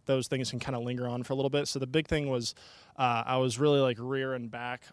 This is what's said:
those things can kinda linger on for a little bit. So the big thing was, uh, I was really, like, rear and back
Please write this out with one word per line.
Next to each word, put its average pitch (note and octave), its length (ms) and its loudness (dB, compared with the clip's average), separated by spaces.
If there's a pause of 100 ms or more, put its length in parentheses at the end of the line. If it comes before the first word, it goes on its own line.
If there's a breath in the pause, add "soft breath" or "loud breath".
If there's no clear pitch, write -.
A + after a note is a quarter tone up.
those C3 220 2
things C3 220 -2
can B2 100 -4
kinda B2+ 200 -4
linger B2 280 -4
on B2 160 -4
for C3+ 100 -4
a - 20 -2
little C3+ 140 2
bit. C#3+ 180 0
So C#3 120 -4
the C3 80 -4
big D3+ 200 0
thing D3 220 0
was, A#2+ 260 -2 (420 loud breath)
uh, A#2+ 280 2
I C3 120 2
was B2+ 200 2
really, C#3+ 220 6
like, B2+ 200 4
rear C3+ 340 -4
and A#2 180 -8
back B2 420 -8